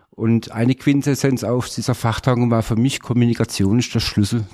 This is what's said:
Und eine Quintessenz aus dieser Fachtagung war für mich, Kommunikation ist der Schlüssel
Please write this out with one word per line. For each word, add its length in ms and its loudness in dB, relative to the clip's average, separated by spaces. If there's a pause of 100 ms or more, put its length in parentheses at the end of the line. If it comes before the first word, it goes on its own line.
Und 420 -2
eine 240 0
Quintessenz 680 0
aus 300 -4
dieser 200 -2
Fachtagung 560 0
war 100 2
für 140 -2
mich, 240 0
Kommunikation 800 2
ist 160 -4
der 60 2
Schlüssel 520 0